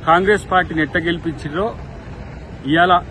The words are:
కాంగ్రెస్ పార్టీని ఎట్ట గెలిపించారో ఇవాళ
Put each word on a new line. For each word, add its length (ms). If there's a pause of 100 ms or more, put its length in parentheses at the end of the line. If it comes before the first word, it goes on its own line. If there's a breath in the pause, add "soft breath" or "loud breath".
కాంగ్రెస్ 440
పార్టీని 300
ఎట్ట 160
గెలిపించారో 760 (880)
ఇవాళ 460